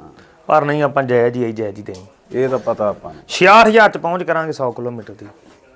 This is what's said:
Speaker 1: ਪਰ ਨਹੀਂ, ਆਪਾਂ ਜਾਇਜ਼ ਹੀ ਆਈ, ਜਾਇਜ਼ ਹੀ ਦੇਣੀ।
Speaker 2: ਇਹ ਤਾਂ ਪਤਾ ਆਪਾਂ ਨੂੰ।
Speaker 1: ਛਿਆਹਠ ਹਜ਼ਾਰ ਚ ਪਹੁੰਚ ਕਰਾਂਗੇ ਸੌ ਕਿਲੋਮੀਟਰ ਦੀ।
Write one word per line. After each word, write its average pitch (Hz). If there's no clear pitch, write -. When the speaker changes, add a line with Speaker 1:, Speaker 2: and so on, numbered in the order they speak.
Speaker 1:
ਪਰ 151
ਨਹੀਂ, 147
ਆਪਾਂ 139
ਜਾਇਜ਼ 120
ਹੀ 123
ਆਈ, 113
ਜਾਇਜ਼ 107
ਹੀ 104
ਦੇਣੀ। 101
Speaker 2:
ਇਹ 127
ਤਾਂ 127
ਪਤਾ 107
ਆਪਾਂ 85
ਨੂੰ। 73
Speaker 1:
ਛਿਆਹਠ 214
ਹਜ਼ਾਰ 214
ਚ 190
ਪਹੁੰਚ 170
ਕਰਾਂਗੇ 160
ਸੌ 131
ਕਿਲੋਮੀਟਰ 120
ਦੀ। 104